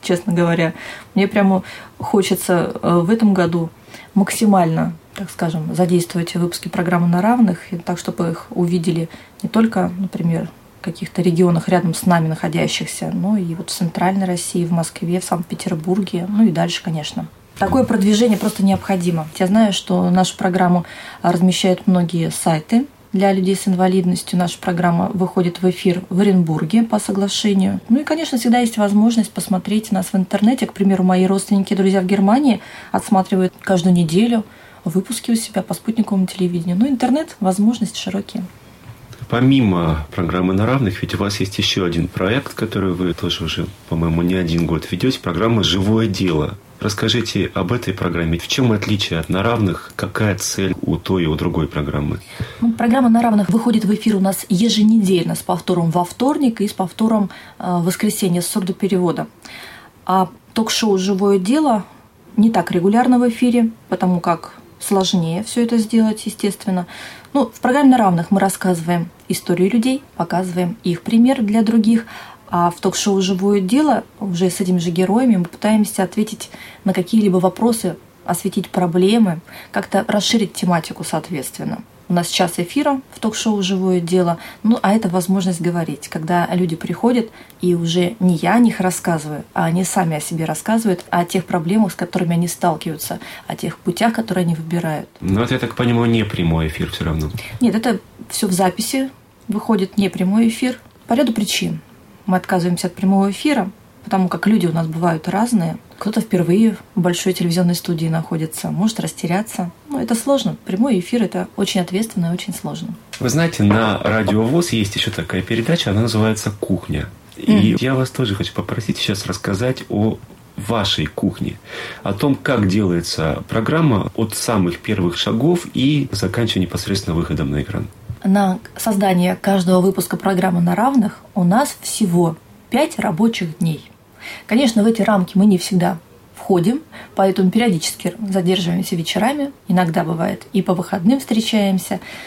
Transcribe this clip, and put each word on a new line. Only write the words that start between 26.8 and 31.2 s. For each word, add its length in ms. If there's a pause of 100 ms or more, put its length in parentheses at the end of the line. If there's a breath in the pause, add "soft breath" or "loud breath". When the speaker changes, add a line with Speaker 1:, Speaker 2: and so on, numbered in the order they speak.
Speaker 1:
по 160
соглашению. 800 (100)
Ну 120
и, 20
конечно, 340
всегда 220
есть 180
возможность 540
посмотреть 600
нас 220
в 20
интернете. 520
К 60
примеру, 300
мои 220